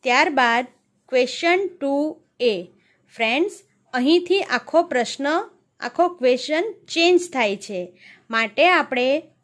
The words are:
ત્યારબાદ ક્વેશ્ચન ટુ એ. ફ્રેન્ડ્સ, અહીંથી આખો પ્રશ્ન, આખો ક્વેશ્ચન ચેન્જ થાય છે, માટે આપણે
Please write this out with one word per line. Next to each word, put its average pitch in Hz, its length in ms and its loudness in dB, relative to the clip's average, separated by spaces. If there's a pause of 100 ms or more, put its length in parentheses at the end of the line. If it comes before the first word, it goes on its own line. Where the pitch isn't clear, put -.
ત્યારબાદ 254 600 2 (440)
ક્વેશ્ચન 339 580 0
ટુ 285 540 -4 (180)
એ. 208 260 -2 (500)
ફ્રેન્ડ્સ, 254 480 -2 (300)
અહીંથી 349 480 2
આખો 302 420 0
પ્રશ્ન, 262 440 -4 (520)
આખો 339 300 -2
ક્વેશ્ચન 302 640 -2 (140)
ચેન્જ 349 460 2
થાય 220 220 0
છે, 185 380 -10 (360)
માટે 226 400 2
આપણે 277 540 0 (200)